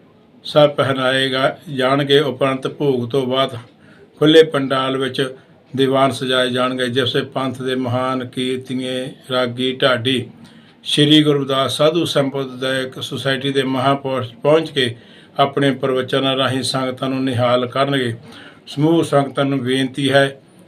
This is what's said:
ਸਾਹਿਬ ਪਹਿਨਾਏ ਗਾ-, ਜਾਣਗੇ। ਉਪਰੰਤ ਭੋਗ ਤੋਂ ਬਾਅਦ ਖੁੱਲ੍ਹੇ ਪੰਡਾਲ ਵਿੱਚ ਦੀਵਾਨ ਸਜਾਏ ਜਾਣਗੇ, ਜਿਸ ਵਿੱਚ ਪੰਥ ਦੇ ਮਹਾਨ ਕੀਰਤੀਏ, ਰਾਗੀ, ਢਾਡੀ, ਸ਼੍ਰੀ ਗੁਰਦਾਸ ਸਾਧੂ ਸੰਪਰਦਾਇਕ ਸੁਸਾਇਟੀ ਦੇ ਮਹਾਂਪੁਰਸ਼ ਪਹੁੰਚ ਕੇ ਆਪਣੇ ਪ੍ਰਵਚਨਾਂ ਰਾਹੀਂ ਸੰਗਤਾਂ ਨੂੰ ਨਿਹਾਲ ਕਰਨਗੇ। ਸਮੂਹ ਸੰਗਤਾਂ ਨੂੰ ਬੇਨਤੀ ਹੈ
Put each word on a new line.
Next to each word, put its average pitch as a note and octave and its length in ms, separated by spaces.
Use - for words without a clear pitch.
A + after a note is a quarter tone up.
ਸਾਹਿਬ D3 260
ਪਹਿਨਾਏ C3 600
ਗਾ-, C3 240
ਜਾਣਗੇ। C#3 500
ਉਪਰੰਤ C3+ 480
ਭੋਗ C3 420
ਤੋਂ C3+ 160
ਬਾਅਦ B2+ 300
ਖੁੱਲ੍ਹੇ D#3 240
ਪੰਡਾਲ C3+ 540
ਵਿੱਚ C3 360
ਦੀਵਾਨ C3+ 400
ਸਜਾਏ B2+ 380
ਜਾਣਗੇ, B2+ 380
ਜਿਸ B2 280
ਵਿੱਚ B2+ 120
ਪੰਥ C3 340
ਦੇ C3 140
ਮਹਾਨ B2+ 500
ਕੀਰਤੀਏ, B2+ 800
ਰਾਗੀ, B2+ 420
ਢਾਡੀ, B2+ 540
ਸ਼੍ਰੀ D3+ 380
ਗੁਰਦਾਸ C3+ 540
ਸਾਧੂ E3 280
ਸੰਪਰਦਾਇਕ C3 1000
ਸੁਸਾਇਟੀ C3+ 500
ਦੇ C3+ 120
ਮਹਾਂਪੁਰਸ਼ C3 680
ਪਹੁੰਚ D#3 360
ਕੇ B2 240
ਆਪਣੇ C#3 360
ਪ੍ਰਵਚਨਾਂ C3 600
ਰਾਹੀਂ C3 260
ਸੰਗਤਾਂ C3 480
ਨੂੰ C3 140
ਨਿਹਾਲ B2 420
ਕਰਨਗੇ। C3 480
ਸਮੂਹ D#3+ 380
ਸੰਗਤਾਂ C#3+ 400
ਨੂੰ C#3 160
ਬੇਨਤੀ C3 520
ਹੈ C#3 140